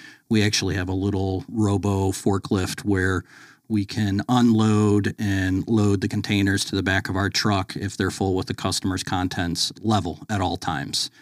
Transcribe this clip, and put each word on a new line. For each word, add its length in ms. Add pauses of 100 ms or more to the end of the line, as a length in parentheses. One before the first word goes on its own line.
(300)
We 140
actually 320
have 140
a 40
little 540
robo 640
forklift 720
where 400 (440)
we 180
can 440
unload 880
and 500
load 340
the 60
containers 580
to 100
the 80
back 260
of 60
our 160
truck 440
if 220
they're 140
full 240
with 120
the 60
customer's 500
contents 680 (100)
level 380 (100)
at 120
all 160
times. 520 (120)